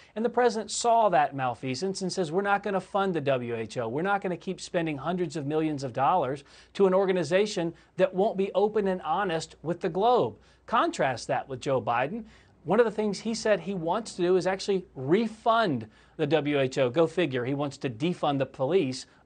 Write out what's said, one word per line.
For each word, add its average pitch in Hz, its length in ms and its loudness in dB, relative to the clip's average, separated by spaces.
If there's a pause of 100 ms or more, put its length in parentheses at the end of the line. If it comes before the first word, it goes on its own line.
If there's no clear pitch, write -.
(160)
And 220 100 -2
the 240 40 0
president 233 420 0
saw 226 380 4
that 147 260 4
malfeasance 131 640 -4
and 180 100 -4
says, 170 200 -2
"We're 190 100 0
not 202 220 0
gonna 190 180 -2
fund 196 320 -2
the 156 80 -2
W 123 340 0
H 113 220 -6
O. 117 100 -2
We're 131 140 -4
not 196 200 0
gonna 180 140 -4
keep 180 240 -8
spending 165 380 -4
hundreds 170 400 -4
of 139 80 -4
millions 156 380 -2
of 123 100 -8
dollars 143 500 0 (300)
to 196 140 4
an 185 80 4
organization 185 800 2 (220)
that 180 160 2
won't 190 240 0
be 196 180 -2
open 208 320 2
and 185 160 -2
honest 165 580 -2
with 170 200 -6
the 196 80 -2
globe." 185 460 2 (300)
Contrast 190 640 0
that 127 200 -2
with 131 140 -10
Joe 135 180 0
Biden. 127 460 -2 (380)
One 190 160 2
of 233 60 6
the 208 60 0
things 214 280 -2
he 220 160 -4
said 208 240 2
he 190 160 -8
wants 185 400 -4
to 180 80 -2
do 180 120 4
is 175 120 2
actually 190 480 -2
refund 190 920 0 (300)
the 160 80 0
W 147 360 2
H 131 160 0
O. 127 120 4
Go 160 180 4
figure, 139 360 -2
he 135 100 -2
wants 143 220 -4
to 139 140 -6
defund 143 500 -2
the 135 60 0
police, 139 600 -2 (200)